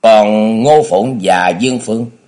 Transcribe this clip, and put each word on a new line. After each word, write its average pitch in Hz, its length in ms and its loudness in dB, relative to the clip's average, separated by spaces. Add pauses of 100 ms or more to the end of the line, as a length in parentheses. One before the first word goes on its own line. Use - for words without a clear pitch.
Còn 110 600 2
Ngô 151 280 4
Phụng 113 320 -2
và 90 260 0
Dương 120 300 -4
Phương 113 280 -6 (220)